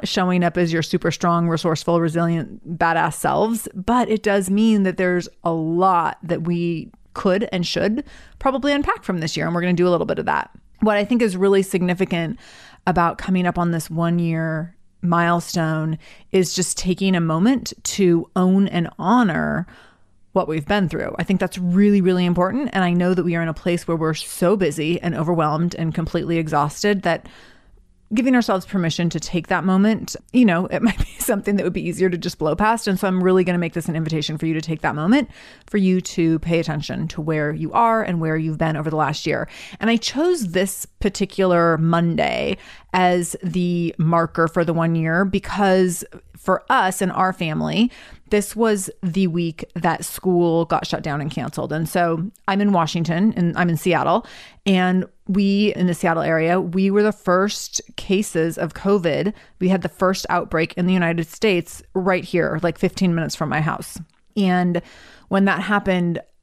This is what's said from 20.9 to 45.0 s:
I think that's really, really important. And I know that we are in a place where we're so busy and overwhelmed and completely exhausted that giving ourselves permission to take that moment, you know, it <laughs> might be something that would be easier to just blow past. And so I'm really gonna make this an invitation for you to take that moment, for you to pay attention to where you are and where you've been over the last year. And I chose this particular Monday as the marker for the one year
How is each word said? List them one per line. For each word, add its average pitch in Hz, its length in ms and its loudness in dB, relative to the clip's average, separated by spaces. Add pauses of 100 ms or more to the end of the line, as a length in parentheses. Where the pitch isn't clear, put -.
I 170 40 -4
think 190 160 0
that's 185 180 -4
really, 196 440 4
really 180 240 2
important. 190 480 0
And 190 100 2
I 175 100 2
know 180 200 2
that 180 100 2
we 170 120 0
are 170 60 -2
in 165 80 -2
a 156 40 -6
place 175 340 -2
where 165 100 0
we're 156 160 0
so 180 420 0
busy 160 460 -2
and 170 140 -2
overwhelmed 160 600 0
and 160 180 -4
completely 165 440 -2
exhausted 160 640 0
that 170 240 -2 (840)
giving 254 220 2
ourselves 208 300 2
permission 170 440 0
to 160 120 -4
take - 260 -4
that 175 160 -2
moment, 190 540 2 (160)
you 247 100 6
know, 180 220 4
it - 160 -4
<laughs> - 0 -
might 220 160 0
be - 220 -2
something 202 360 0
that 196 80 0
would - 100 0
be 165 140 -4
easier 175 220 0
to 175 80 -2
just 165 200 -8
blow 156 180 0
past. 214 320 0
And 190 120 0
so 202 80 -2
I'm 185 160 0
really 185 200 4
gonna 175 140 0
make 170 160 -2
this 165 140 -4
an 156 80 -4
invitation 156 420 -2
for 160 80 -4
you 160 80 0
to 156 80 -2
take 156 200 -6
that - 140 -2
moment, 214 340 0 (380)
for 208 100 -2
you 185 240 2
to 165 380 0
pay 165 200 0
attention 156 500 -4
to - 120 -8
where 151 320 -2
you 156 180 -6
are 226 320 2
and 175 160 -2
where 160 160 -2
you've 160 220 -2
been 160 180 0
over 156 140 -4
the 156 80 -2
last 147 280 -2
year. 151 220 -2 (320)
And 214 100 -2
I 233 60 2
chose 285 560 -2
this 185 340 -2
particular 180 920 0
Monday 165 800 0 (360)
as 180 480 2
the 175 560 -2
marker 165 520 2
for 170 160 0
the 170 80 -2
one 165 220 0
year 165 280 0